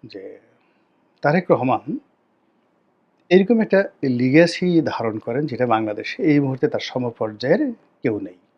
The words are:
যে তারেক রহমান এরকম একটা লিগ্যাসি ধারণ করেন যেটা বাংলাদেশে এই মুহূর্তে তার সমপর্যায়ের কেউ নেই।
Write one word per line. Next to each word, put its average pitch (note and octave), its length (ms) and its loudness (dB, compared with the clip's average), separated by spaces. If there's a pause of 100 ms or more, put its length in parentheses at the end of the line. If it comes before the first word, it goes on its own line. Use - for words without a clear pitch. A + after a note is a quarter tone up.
যে G2 340 -18 (840)
তারেক E3+ 280 0
রহমান B2+ 480 -2 (1300)
এরকম G3 320 4
একটা G3 280 2 (140)
লিগ্যাসি D#3 800 2
ধারণ A2 340 -4
করেন A#2+ 280 -6
যেটা B2 200 -2
বাংলাদেশে A2 560 -2
এই D3 180 4
মুহূর্তে C3+ 280 -2
তার - 120 -4
সমপর্যায়ের B2 920 -4 (300)
কেউ G#2+ 180 -2
নেই। F#2 140 -14 (240)